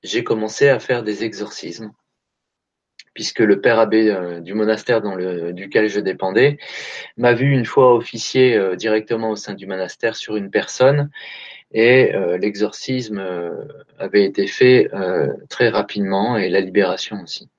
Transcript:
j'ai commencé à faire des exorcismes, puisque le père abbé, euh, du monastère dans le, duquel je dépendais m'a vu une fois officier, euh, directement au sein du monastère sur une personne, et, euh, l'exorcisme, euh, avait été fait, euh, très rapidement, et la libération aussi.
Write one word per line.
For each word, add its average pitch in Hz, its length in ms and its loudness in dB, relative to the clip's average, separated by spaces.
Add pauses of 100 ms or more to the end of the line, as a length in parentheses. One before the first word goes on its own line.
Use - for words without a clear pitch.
j'ai 113 220 -4
commencé 110 460 0
à 123 100 2
faire 120 220 -2
des 104 200 -6
exorcismes, 104 680 -10 (1200)
puisque - 280 -8
le 104 200 4
père 117 180 4
abbé, 110 320 4
euh, 87 300 -4
du 87 140 -12
monastère 107 480 0
dans 101 120 -6
le, 90 380 -6
duquel 98 360 0
je 101 120 -2
dépendais 98 560 0 (600)
m'a 120 160 4
vu 135 180 2
une 123 140 2
fois 127 280 6
officier, 117 600 2
euh, 95 180 0
directement 110 560 -2
au 104 60 -4
sein 104 160 -12
du 95 140 -14
monastère 95 500 -6
sur 107 200 -8
une 98 140 -6
personne, 143 600 2 (600)
et, 120 420 4
euh, 90 240 -2
l'exorcisme, 104 800 -4
euh, 90 320 -6 (480)
avait 98 260 4
été - 220 -2
fait, 127 480 6
euh, 92 340 0 (220)
très 123 180 2
rapidement, 101 720 -2
et 95 100 0
la 98 120 2
libération 95 640 -2
aussi. - 360 -16